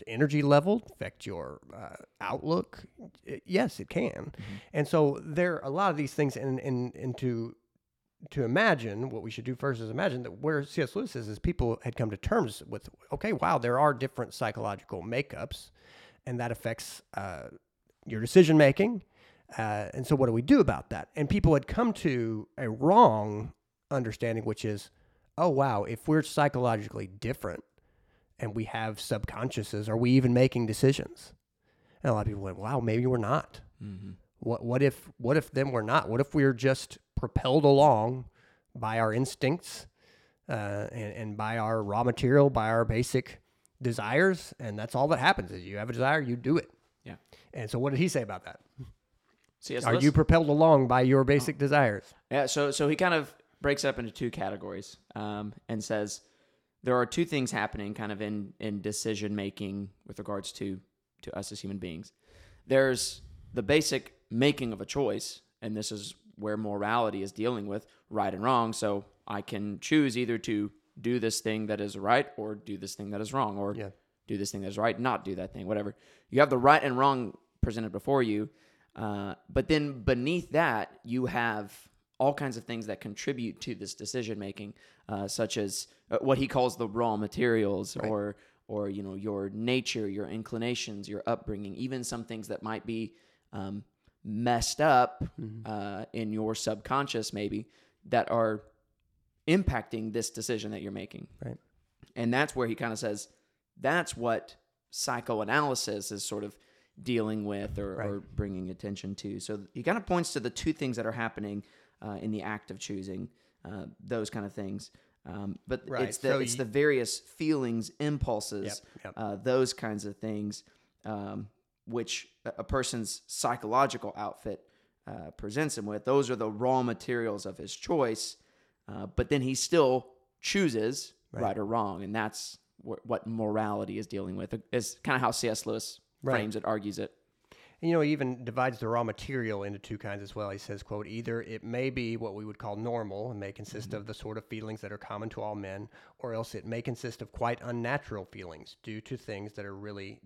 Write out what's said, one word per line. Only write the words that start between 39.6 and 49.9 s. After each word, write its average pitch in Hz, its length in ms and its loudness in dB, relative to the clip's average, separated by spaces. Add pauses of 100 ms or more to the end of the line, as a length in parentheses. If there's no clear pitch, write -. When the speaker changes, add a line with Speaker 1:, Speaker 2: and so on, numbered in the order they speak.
Speaker 1:
uh, 104 420 -2
and, 107 220 -8
and 107 240 -8
by 110 200 -2
our 110 240 2
raw 104 220 0
material, 135 460 8
by 113 200 2
our 113 140 6
basic 117 580 0 (400)
desires, 127 800 2
and 107 180 -6
that's 107 180 -4
all 135 140 4
that 151 100 4
happens 127 320 2
is 90 120 -10
you 98 140 -10
have 110 120 -4
a 123 40 -6
desire, 131 260 2
you 123 160 -2
do 131 220 4
it. - 120 -4 (360)
Speaker 2:
Yeah. 92 100 -14 (380)
Speaker 1:
And 107 160 -8
so 120 100 -2
what 139 120 0
did 135 80 0
he 175 100 4
say 135 140 0
about 101 220 -8
that? - 140 -16 (1000)
Speaker 2:
C 131 180 -8
S 123 80 -4
Speaker 1:
Are 117 80 4